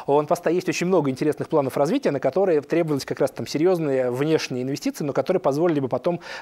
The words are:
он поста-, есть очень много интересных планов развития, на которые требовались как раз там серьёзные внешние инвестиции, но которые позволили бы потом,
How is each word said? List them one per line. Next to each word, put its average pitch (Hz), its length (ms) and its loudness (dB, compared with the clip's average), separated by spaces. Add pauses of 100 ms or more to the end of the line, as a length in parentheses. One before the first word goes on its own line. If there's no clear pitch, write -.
он 147 200 4
поста-, 165 240 0
есть 175 180 0
очень 170 180 -2
много 165 240 2
интересных 143 380 -2
планов 139 280 0
развития, 170 340 2
на 139 100 -2
которые 160 400 2
требовались 151 440 0
как - 160 -6
раз 143 100 2
там 120 160 -8
серьёзные 147 640 2
внешние 139 520 0
инвестиции, 147 420 -4
но 139 80 -2
которые 185 280 0
позволили 151 400 2
бы 131 80 -2
потом, 165 320 -2 (220)